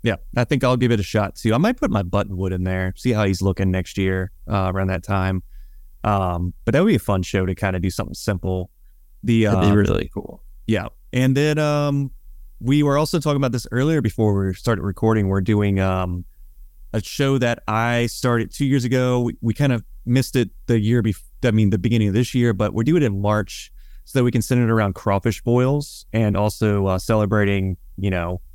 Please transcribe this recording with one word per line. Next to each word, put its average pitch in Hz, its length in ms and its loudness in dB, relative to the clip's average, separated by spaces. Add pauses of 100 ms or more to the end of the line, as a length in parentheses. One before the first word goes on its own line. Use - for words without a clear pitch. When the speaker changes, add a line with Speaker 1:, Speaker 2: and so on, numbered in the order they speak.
Speaker 1:
Yeah, 113 140 0 (220)
I 120 80 2
think 139 180 0
I'll 127 140 2
give 120 140 2
it 113 100 2
a - 20 -2
shot 101 320 -2
too. 110 180 0
I 117 40 2
might 220 180 2
put - 160 -2
my 101 120 0
buttonwood 95 500 -2
in 92 100 -2
there, 92 320 -2
see 123 160 -2
how 107 140 2
he's 95 160 0
looking 95 280 0
next 92 280 -2
year, 95 340 -2 (160)
uh, 95 260 -2
around 95 140 -2
that 90 160 -4
time. 95 400 -2 (640)
Um, 90 480 -2 (100)
but 117 80 0
that 139 100 4
would 196 60 4
be 202 80 4
a 113 40 2
fun 98 240 0
show 95 220 0
to 90 80 -2
kinda 92 260 -4
do 92 100 0
something - 240 -6
simple. 92 580 -4 (520)
The, 113 220 4
Speaker 2:
That'd 98 160 4
be 92 60 6
Speaker 1:
uh, 101 80 6
Speaker 2:
really - 380 2
cool. - 300 -12 (240)
Speaker 1:
Yeah. 107 200 0 (240)
And 131 240 2
then, 151 240 2
um, 147 520 -2 (500)
we 139 220 2
were 143 140 2
also 156 220 0
talking 147 160 0
about 131 160 0
this 123 200 -4
earlier 143 300 2
before 107 320 2 (140)
we 92 60 -2
started 110 300 -2
recording. 107 440 2
We're 98 140 2
doing, 101 400 2
um, 92 420 -2 (680)
a 110 100 -2
show 139 340 0
that 117 300 0
I 117 400 0
started 120 460 -2
two 143 120 -2
years 131 200 0
ago. 127 360 2
We, 120 200 -2
we 117 120 0
kind 139 200 0
of 113 100 -4 (220)
missed 127 320 2
it 117 120 2 (180)
the 117 120 4
year 113 240 2
bef-, 107 180 -2 (220)
I 123 80 4
mean, 107 200 4
the 110 60 0
beginning 110 300 2
of 98 60 0
this 117 200 0
year, 120 200 2
but 101 200 -2
we're 113 100 0
doing 156 200 2
it 127 40 2
in 98 140 -2
March 104 500 -2 (340)
so - 140 -2
that 123 40 4
we 120 80 2
can 120 100 0
center 123 220 2
it 113 80 2
around 107 240 2
crawfish 101 480 -2
boils 131 680 0
and 107 240 2
also, 104 500 0
uh, 92 100 0
celebrating, 101 800 0 (220)
you 98 120 -2
know 90 300 -4 (160)